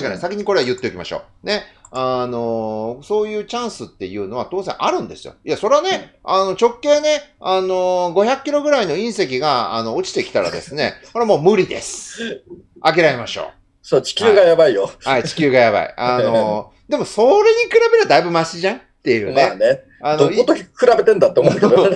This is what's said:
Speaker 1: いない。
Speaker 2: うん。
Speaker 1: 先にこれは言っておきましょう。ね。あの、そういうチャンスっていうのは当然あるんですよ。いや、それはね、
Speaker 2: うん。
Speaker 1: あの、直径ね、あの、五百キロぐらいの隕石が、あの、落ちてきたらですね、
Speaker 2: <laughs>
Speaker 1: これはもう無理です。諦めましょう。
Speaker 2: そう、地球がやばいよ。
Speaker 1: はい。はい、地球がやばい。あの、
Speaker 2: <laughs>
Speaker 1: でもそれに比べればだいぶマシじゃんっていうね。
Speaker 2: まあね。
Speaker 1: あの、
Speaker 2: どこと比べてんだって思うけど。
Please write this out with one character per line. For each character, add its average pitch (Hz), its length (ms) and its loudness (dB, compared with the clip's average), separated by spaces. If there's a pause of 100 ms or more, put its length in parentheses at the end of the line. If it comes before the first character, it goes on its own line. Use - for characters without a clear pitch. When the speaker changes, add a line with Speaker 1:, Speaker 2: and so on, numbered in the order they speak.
Speaker 1:
い - 20 -8
な 131 80 -4
い。 - 20 -8
Speaker 2:
う - 40 -10
ん。 - 20 -16
Speaker 1:
先 180 160 -8
に 208 80 -6
こ 202 120 0
れ 160 60 2
は 127 40 -2
言 123 100 -2
っ - 20 -10
て 120 100 -6
お 95 40 -8
き 87 60 -14
ま 85 80 -12
し - 80 -12
ょ 73 100 -8 (200)
う。 - 20 -16
ね。 202 180 -4 (280)
あ 127 360 -4
の、 113 760 -6
そ 214 200 -2
う 214 40 -6
い 214 100 -6
う 202 80 -6
チ 233 100 -10
ャ 240 120 -6
ン 208 40 -10
ス - 140 -14
っ - 20 -12
て 92 200 -12
い 95 100 -10
う 98 100 -6
の 107 80 -10
は 113 160 -6
当 190 120 -6
然 180 160 -8
あ 254 120 0
る 349 100 -2
ん 110 60 -10
で 80 80 -16
す - 100 -20
よ。 - 100 -18 (100)
い 151 60 -2
や、 151 40 -2
そ 202 140 -2
れ 269 60 4
は 302 60 4
ね、 339 440 -4
Speaker 2:
う - 20 -20
ん。 - 40 -2
Speaker 1:
あ 185 140 2
の、 190 140 -4
直 233 220 2
径 294 180 4
ね、 302 220 0 (180)
あ 185 220 0
の、 180 520 0
五 196 120 4
百 262 180 0
キ 294 80 -6
ロ 285 120 0
ぐ 294 80 0
ら 269 100 2
い 196 60 -2
の 147 80 -2
隕 202 320 -2
石 131 120 -4
が、 123 360 0
あ 113 80 -4
の、 113 120 -6
落 180 140 -6
ち - 40 -10
て 143 100 -2
き - 80 -14
た 110 100 0
ら 87 100 -2
で 85 80 -8
す - 160 -14
ね、 135 280 -4
Speaker 2:
<laughs> - 100 -20
Speaker 1:
こ 226 60 -4
れ 233 60 0
は - 20 -2
も 202 80 4
う 139 60 0
無 190 140 4
理 185 120 2
で - 140 -8
す。 - 600 -12 (380)
諦 165 220 2
め 143 120 2
ま 113 120 -10
し - 100 -12
ょ 80 60 -8
う。 - 20 -10 (420)
Speaker 2:
そ 151 100 2
う、 131 40 0
地 - 140 -8
球 214 180 4
が 196 80 6
や 170 140 6
ば 160 120 6
い 127 60 2
よ。 98 160 -2 (140)
Speaker 1:
は 131 80 -2
い。 - 20 2
は 131 60 2
い、 113 60 -2
地 - 100 -8
球 147 160 2
が 127 80 4
や 117 120 4
ば 92 120 0
い。 - 120 -10
あ 123 240 -2
の、 110 520 -2 (100)
Speaker 2:
<laughs> - 80 -20
Speaker 1:
で 285 80 0
も 226 80 -4
そ - 160 -4 (220)
れ 453 80 6
に 466 200 0
比 - 20 0
べ 453 260 4
れ 415 60 4
ば - 40 2
だ 147 80 8
い 165 60 4
ぶ 175 80 -4
マ 165 120 2
シ 170 160 -10
じ 180 80 0
ゃ 208 60 -2
ん 262 40 -12
っ - 20 -18 (240)
て 135 80 2
い 113 120 0
う 98 80 -6
ね。 135 140 4
Speaker 2:
ま 107 60 0
あ 98 40 -8
ね。 117 280 0 (180)
Speaker 1:
あ 151 160 -2
の、 143 140 4
Speaker 2:
ど 208 60 -4
こ 240 60 6
と - 120 0
比 - 100 -10 (320)
べ 202 60 2
て 220 100 4
ん 190 60 -2
だ 123 80 4
っ - 60 -4
て 123 60 0
思 139 120 2
う - 20 0
け - 60 -6
ど。 190 360 4